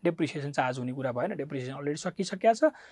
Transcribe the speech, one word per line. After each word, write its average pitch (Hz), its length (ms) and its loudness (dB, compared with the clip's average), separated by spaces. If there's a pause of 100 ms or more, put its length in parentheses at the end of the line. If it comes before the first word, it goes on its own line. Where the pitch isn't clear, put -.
डेप्रिसिएसन 156 480 0
चार्ज 131 280 0
हुने 127 140 -4
कुरा 131 180 -2
भएन, 127 260 -2
डेप्रिसिएसन 135 360 -6
अलरेडी 147 240 -4
सकिसकेको 190 560 2
छ। 302 180 4 (200)